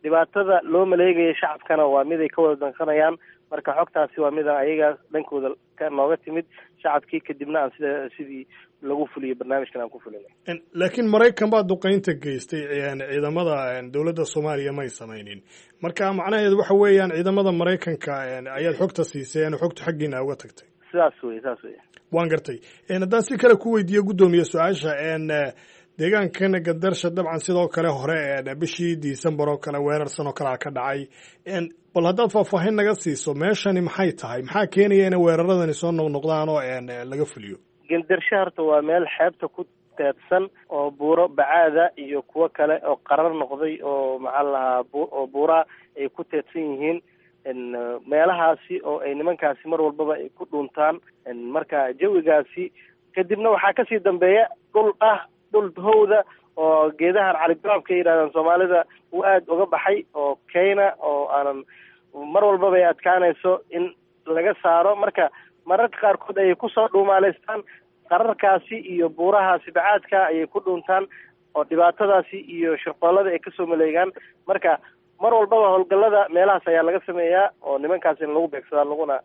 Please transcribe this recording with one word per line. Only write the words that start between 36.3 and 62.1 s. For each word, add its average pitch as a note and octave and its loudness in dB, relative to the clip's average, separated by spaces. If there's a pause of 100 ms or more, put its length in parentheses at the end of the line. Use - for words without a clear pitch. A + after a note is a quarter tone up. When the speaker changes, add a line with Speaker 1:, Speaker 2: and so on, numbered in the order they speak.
Speaker 2:
oo, D3+ 0
en, B2+ -8
eh, A#2+ -10
laga C#3 -4
fuliyo? G2+ -12 (320)
Speaker 1:
Gandarsha E3+ 0
horta F3+ -2
waa D3+ 2
meel E3 0
xeebta D#3+ -4
ku F3+ -12 (340)
teedsan F3 -2 (220)
oo C#3+ -4
buuro D#3 2
bacaada D#3 2
iyo C#3 -8
kuwo D#3+ -2
kale D#3 0
oo D3 0
qarar D#3+ 0
noqday D3+ -6
oo C3+ -4
maxaa C3 -4
la C#3+ -2
dhahaa C3 -2 (100)
bu-, D3 -4
oo C#3 -6
buura D3+ 2 (340)
ay C#3 -6
ku - -12
teedsan D#3+ -6 (120)
yihiin. D#3+ -4 (440)
En, B2+ -10
eh, A#2+ -8
meelahaasi E3 0
oo D3+ -4
ay C#3 -6
nimankaasi D#3 -4
mar D#3+ -2
walbaba D3+ -2
ay D3+ -10 (100)
ku F3+ -12
dhuuntaan. D3+ -2 (260)
En, B2 -12 (140)
marka C#3 -2
jawigaasi E3 0 (420)
kadibna G3+ 0
waxaa G3 2
kasii A#3 -2
dambeeya F#3 4 (260)
dhul G#3+ 2
ah, G#3+ 2 (260)
dhul G#3 0
howda G#3 4 (340)
oo D#3 4
geedahan F#3 2
caligaroobka E3+ 0
ay F3+ 2
yidhahdaan E3 2
Soomaalida F3 2 (280)
uu F#3 -4
aad F#3+ 2
uga F3 2
baxay F#3+ 0 (100)
oo C#3+ -2 (140)
keyna G3 2
oo C#3+ -2
aanan C#3 -2 (680)